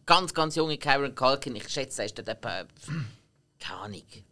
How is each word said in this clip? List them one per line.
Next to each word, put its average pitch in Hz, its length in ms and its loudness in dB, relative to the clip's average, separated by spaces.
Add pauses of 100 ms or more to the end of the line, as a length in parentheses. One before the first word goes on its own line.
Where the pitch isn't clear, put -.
ganz, 175 260 6
ganz 156 220 0
junge 156 240 0
Kieran 139 360 2
Culkin, 131 420 2
ich - 120 -10
schätze, 131 340 -6
er 101 40 0
ist - 100 -10
dort 113 120 -8
etwa, 101 360 -6 (960)
keine - 220 -12
Ahnung, 104 220 -12 (300)